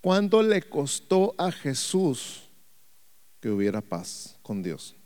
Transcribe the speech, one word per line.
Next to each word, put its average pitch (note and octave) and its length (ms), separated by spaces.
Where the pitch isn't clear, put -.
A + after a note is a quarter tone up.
¿Cuánto G3+ 440
le G#3 180
costó F#3+ 760
a F3 120
Jesús D3 920
que A2+ 100
hubiera G2+ 300
paz - 600
con G2+ 200
Dios? E2+ 320